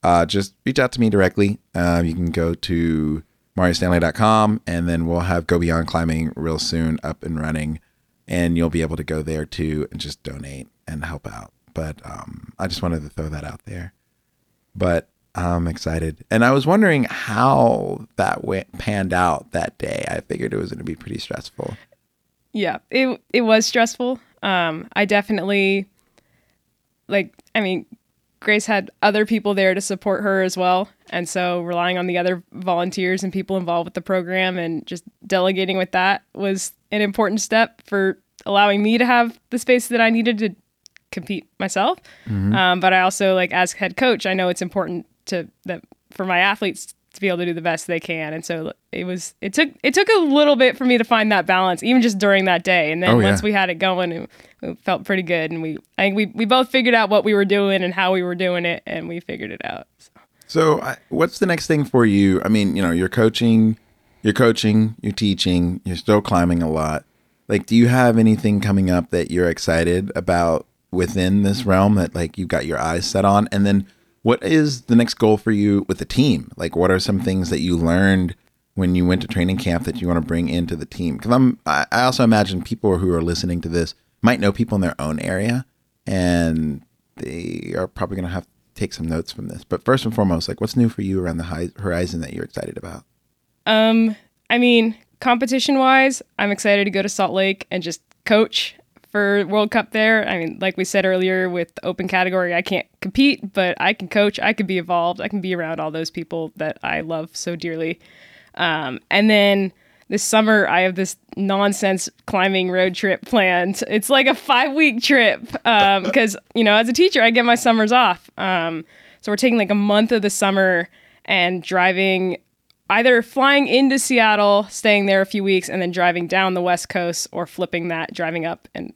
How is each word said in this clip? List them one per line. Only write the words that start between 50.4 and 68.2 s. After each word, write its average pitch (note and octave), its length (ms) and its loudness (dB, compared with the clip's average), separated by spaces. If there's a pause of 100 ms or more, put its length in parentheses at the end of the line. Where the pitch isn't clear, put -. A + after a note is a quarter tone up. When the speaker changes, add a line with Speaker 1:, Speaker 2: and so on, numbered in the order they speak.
Speaker 2:
bit B3+ 200 4
for C4+ 80 -6
me B3 140 4
to A3+ 60 2
find A3 280 2
that F3+ 140 2
balance, F#3 360 0
even B3 200 4
just A3 160 0
during G3 260 2
that F3+ 180 2
day. E3+ 300 2
And E3+ 100 -2
then F#3 80 2
Speaker 1:
Oh, E3 80 6
yeah. G3 120 4
Speaker 2:
once G3 120 0
we G#3 100 0
had F#3+ 180 0
it F3 60 -4
going, F3+ 360 -2
it, - 180 -10 (320)
it - 180 -8
felt - 240 -4
pretty F#3+ 180 -2
good. E3 280 -2
And E3 120 -6
we, D#3+ 160 -6 (180)
I - 60 0
think G3 140 0
we, G#3+ 100 0
we A3+ 180 -4
both B3+ 260 2
figured B3 240 2
out A3 140 2
what G#3 160 2
we G#3+ 80 2
were G3+ 140 2
doing G3 360 2
and F3+ 120 -2
how F#3 180 0
we F#3 100 0
were F3+ 120 -4
doing F3 320 -2
it, E3+ 200 -4
and E3 220 -8
we E3+ 120 -10
figured - 300 -10
it - 140 -14
out. - 220 -10 (120)
So. - 120 -20 (360)
Speaker 1:
So, D#3+ 360 2
I, C#3+ 140 -8 (140)
what's - 300 -2
the G3 60 2
next E3+ 200 -2
thing D3+ 180 2
for B2 220 4
you? G2 360 4
I - 60 -2
mean, G2+ 280 2
you F#2+ 60 -2
know, F2 80 2
you're F2 200 0
coaching, A2+ 680 2 (440)
you're G#2+ 100 2
coaching, A2 720 2
you're G#2 100 -4
teaching, F2+ 720 0
you're F#2 120 -6
still G#2 260 2
climbing F2 400 2
a D#2+ 80 -2
lot. D#2 340 -4 (440)
Like, G#2 180 0
do - 100 -2
you A#2+ 120 6
have B2 280 4
anything G#2+ 440 4